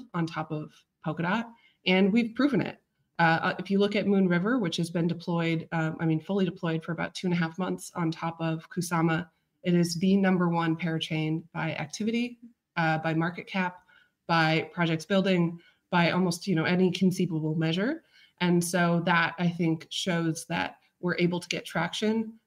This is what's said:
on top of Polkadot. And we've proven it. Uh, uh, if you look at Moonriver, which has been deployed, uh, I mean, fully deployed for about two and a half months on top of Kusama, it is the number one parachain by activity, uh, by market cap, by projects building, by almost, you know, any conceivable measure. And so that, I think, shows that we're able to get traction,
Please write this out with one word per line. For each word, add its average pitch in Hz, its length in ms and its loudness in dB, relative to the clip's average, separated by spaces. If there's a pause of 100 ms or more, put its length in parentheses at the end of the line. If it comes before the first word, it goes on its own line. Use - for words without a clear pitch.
(160)
on 170 100 0
top 160 260 -8
of 151 200 -8 (340)
Polkadot. 175 400 -2 (400)
And 190 260 4
we've 233 220 2
proven 254 280 2
it. - 180 -6 (400)
Uh, 165 240 4
uh, 185 160 0
if 180 100 -10
you 196 80 2
look 202 180 2
at 196 120 0
Moonriver, 196 520 2
which 170 180 -2
has 170 120 -2
been 170 180 0
deployed, 170 640 -2
uh, 160 280 0
I 165 80 0
mean, 156 120 2
fully 196 240 0
deployed 175 400 -2
for 175 80 -6
about 165 220 -4
two - 140 -6
and 175 80 2
a - 20 2
half 165 220 -2
months 185 340 -6
on 165 160 -2
top 165 320 -6
of 160 300 -4
Kusama, 170 560 0 (360)
it 175 120 2
is 170 180 2
the 190 240 4
number 185 320 2
one 165 260 0
parachain 160 680 -4 (100)
by 156 200 -4
activity, 233 680 -4 (380)
uh, 160 200 2
by 160 160 -2
market 165 320 -2
cap, 180 320 -4 (500)
by 160 460 2
projects 165 320 0
building, 180 540 2 (320)
by 170 180 4
almost, 180 380 0
you 180 80 2
know, 160 80 2
any 180 260 4
conceivable 170 640 0
measure. 175 480 0 (380)
And 180 240 4
so 170 420 2
that, 170 320 2
I 175 100 0
think, 165 440 0
shows 165 580 -2
that 175 280 -4 (220)
we're 175 200 -2
able 175 200 2
to - 80 -8
get - 160 -6
traction, 220 840 -4